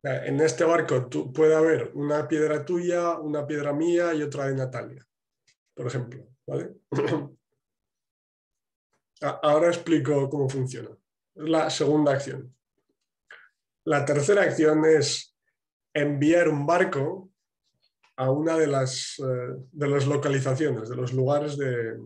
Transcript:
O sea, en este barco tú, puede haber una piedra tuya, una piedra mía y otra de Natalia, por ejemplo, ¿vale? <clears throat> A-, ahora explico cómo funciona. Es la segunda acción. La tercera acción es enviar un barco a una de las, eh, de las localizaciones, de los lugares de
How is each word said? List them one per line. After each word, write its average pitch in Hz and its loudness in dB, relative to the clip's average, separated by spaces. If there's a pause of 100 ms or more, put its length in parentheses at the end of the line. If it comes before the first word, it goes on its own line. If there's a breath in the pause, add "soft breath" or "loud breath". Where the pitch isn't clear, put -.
O 143 -6
sea, 127 -4
en 139 -2
este 160 2
barco 160 2
tú, 131 -6
puede 156 6
haber 156 2
una 147 -2
piedra 151 0
tuya, 175 0
una 151 -4
piedra 143 -4
mía 170 2
y 147 -2
otra 139 -4
de 135 -2
Natalia, 127 -8 (720)
por 135 -10
ejemplo, 123 -8 (200)
¿vale? 139 -8 (180)
<clears throat> 143 -4 (1800)
A-, 143 -6
ahora 156 4
explico 147 2
cómo 135 -2
funciona. 127 -6 (460)
Es 156 -8
la 156 2
segunda 151 2
acción. 135 -6 (1300 loud breath)
La 147 0
tercera 196 2
acción 156 2
es 156 2 (560)
enviar 151 4
un 143 -2
barco 175 0 (840)
a 131 0
una 160 0
de 160 4
las, 135 -2
eh, 127 -4 (160)
de 143 -4
las 139 2
localizaciones, 135 0
de 123 -8
los 127 -6
lugares 143 0
de 120 -4 (100)